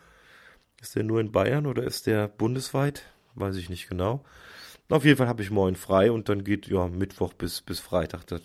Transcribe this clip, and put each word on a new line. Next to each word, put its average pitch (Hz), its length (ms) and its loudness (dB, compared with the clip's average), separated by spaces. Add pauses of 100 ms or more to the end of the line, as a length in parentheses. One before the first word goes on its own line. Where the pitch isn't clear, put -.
(800)
Ist - 140 -16
der 110 80 0
nur 110 160 0
in 110 120 -2
Bayern 110 340 2
oder 120 180 -2
ist - 240 -6
der 107 200 2
bundesweit? 131 760 -2 (320)
Weiß 98 200 -4
ich 87 140 -8
nicht 87 180 -10
genau. 98 360 -2 (640)
Auf 143 160 2
jeden 143 120 8
Fall 123 100 2
hab 117 120 -2
ich 98 120 -6
morgen 95 240 2
frei 95 360 4
und 110 180 -2
dann 101 140 0
geht, 101 240 -2
ja, 90 200 2
Mittwoch 95 460 -4
bis, - 280 -8
bis - 180 -10
Freitag. 87 480 -4
Das 85 180 -8